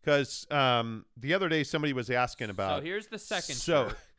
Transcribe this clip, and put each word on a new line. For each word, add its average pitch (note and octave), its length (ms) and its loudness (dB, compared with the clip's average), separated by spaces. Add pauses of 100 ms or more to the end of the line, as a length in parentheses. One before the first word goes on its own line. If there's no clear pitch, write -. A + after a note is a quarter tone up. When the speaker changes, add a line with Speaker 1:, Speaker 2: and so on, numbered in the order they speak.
Speaker 1:
'Cause, C#3+ 480 2
um, A#2+ 540 2 (120)
the C3+ 180 -2
other F#3+ 160 2
day D#3 120 2
somebody D3 300 0
was B2 180 -4
asking B2 380 0
about F#2+ 300 -2
Speaker 2:
So C#3 60 -6
here's G3+ 240 -8
the G#3+ 100 -12
second F3 380 -4
Speaker 1:
So C3+ 320 2
Speaker 2:
shirt. - 100 -8 (200)